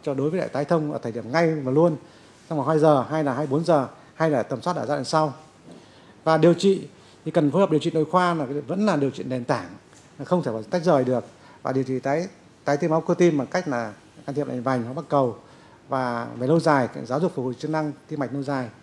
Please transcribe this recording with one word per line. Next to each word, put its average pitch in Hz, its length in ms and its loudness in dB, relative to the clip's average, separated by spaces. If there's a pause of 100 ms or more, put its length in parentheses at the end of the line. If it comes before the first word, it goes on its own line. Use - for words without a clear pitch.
cho 147 100 -4
đối 135 160 -2
với 180 100 -4
lại 120 100 -4
tái 135 160 -4
thông 156 260 0
ở 139 120 -6
thời 117 80 -6
điểm 110 200 -10
ngay 160 240 2
và 131 160 -4
luôn, 160 240 4 (540)
trong 160 80 -4
vòng 131 100 -2
hai 156 120 2
giờ 147 300 4
hay 156 140 -2
là 135 100 -2
hai 143 120 -4
mươi 135 60 -4
bốn 160 140 0
giờ 147 220 2 (280)
hay 160 140 2
là 127 140 2
tầm 117 180 -8
soát 175 140 -2
ở 120 100 -6
giai 143 100 -2
đoạn 131 100 -4
sau. 156 280 0 (880)
Và 160 140 4
điều 165 160 8
trị 170 340 2 (380)
thì 160 60 -8
cần 151 200 4
phối 180 100 4
hợp 190 100 4
điều 156 80 4
trị 160 140 -4
nội 156 120 2
khoa 180 280 2
là 156 120 -4
cái, 131 80 -6
vẫn 160 320 -4
là 190 100 2
điều 139 140 0
trị - 140 -8
nền 127 200 -6
tảng, 113 220 -2 (540)
là 143 60 -10
không 175 180 0
thể 127 80 -4 (180)
tách 175 140 -2
rời 151 200 4
được. 123 220 0 (360)
Và 131 100 -4
điều 131 120 0
trị 131 160 -4
tái, 151 280 -2 (360)
tái 143 140 0
tiêu 165 120 0
máu 156 120 2
cơ 175 120 0
tim 170 240 4
bằng 127 100 -2
cách 180 200 -4
là 117 260 -4 (320)
can 131 100 -8
thiệp 143 120 -2
lành 127 160 -6
vành 127 200 0
hoặc 120 100 -8
bắt 160 160 -8
cầu, 131 280 2 (520)
và 123 380 -4 (100)
về 127 100 -4
lâu 160 120 4
dài 143 280 4 (180)
giáo 127 140 -4
dục 180 160 -2
phục 127 100 -4
hồi 127 80 -4
chức 151 180 -8
năng 156 200 -2 (160)
tim 151 120 -8
mạch 123 140 -6
lâu 139 100 -4
dài. 127 260 -4 (140)